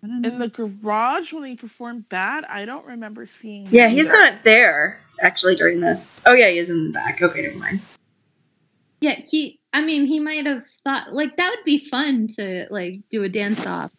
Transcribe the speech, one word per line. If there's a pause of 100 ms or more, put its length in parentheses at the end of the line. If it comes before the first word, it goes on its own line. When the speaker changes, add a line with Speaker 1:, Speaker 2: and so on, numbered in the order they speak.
Speaker 1:
I
don't
know.
Speaker 2:
In
the
garage
when
he
performed
Bad,
I
don't
remember (140)
seeing
him
Speaker 3:
Yeah,
he's
Speaker 2:
either.
Speaker 3:
not
there, (200)
actually,
during
this.
Oh,
yeah,
he
is
in
the
back.
Okay,
never
mind. (1200)
Speaker 4:
Yeah,
he, (140)
I
mean,
he
might
have (160)
thought,
like,
that
would
be
fun
to,
like, (100)
do
a
dance-off